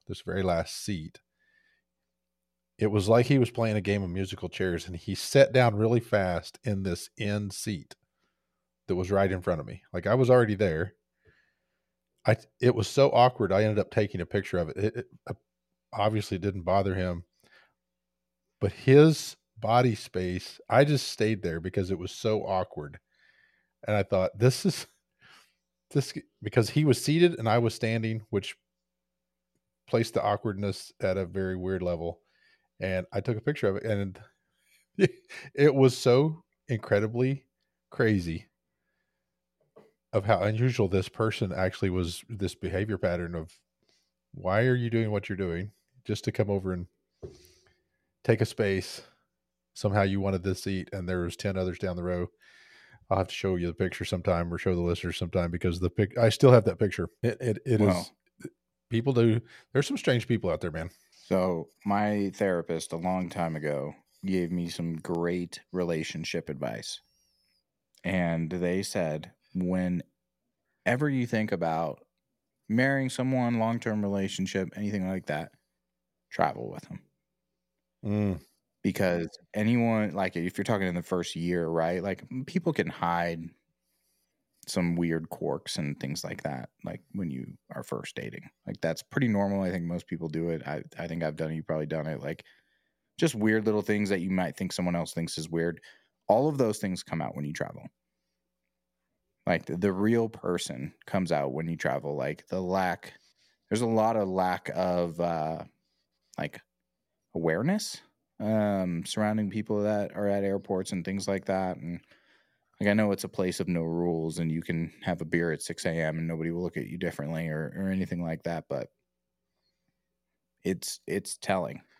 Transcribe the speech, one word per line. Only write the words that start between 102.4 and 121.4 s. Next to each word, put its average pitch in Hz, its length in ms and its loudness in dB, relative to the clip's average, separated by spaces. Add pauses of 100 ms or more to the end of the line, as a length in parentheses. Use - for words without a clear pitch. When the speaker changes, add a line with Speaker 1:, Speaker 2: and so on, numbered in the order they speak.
Speaker 2:
the 92 140 -4
lack, 90 520 -2 (560)
there's 110 120 -2
a 120 40 0
lot 113 300 2
of 101 140 0
lack 92 440 0
of, 87 460 0
uh, 82 460 -2 (720)
like, - 240 -8 (720)
awareness, 98 680 0 (380)
um, 101 640 0
surrounding 107 440 -2
people 104 340 -2
that 104 320 -2
are 101 120 -2
at 101 160 2
airports 98 500 -2
and 87 100 -4
things 98 240 -6
like 98 180 -2
that. 95 320 -2
And, 85 220 -8 (800)
like, 104 100 2
I 101 40 4
know 107 180 4
it's 95 140 -4
a - 40 -12
place 92 300 -2
of 87 80 -2
no 85 160 0
rules 82 560 -2
and 80 120 0
you 82 100 -2
can 82 300 -4 (120)
have 85 180 -4
a 82 40 -6
beer 85 260 0
at 76 100 -6
six - 240 -10
A 92 40 0
M 80 280 -2
and 82 100 -4
nobody 82 220 -4
will 85 140 -4
look 85 140 -6
at 57 100 -6
you 87 100 -10
differently 82 500 -6
or, 78 300 -6
or 95 120 -4
anything 90 340 -4
like 82 200 -6
that, 82 240 -6
but 67 200 -6 (1800)
it's, - 420 -4
it's - 320 -6
telling, - 440 -4 (180)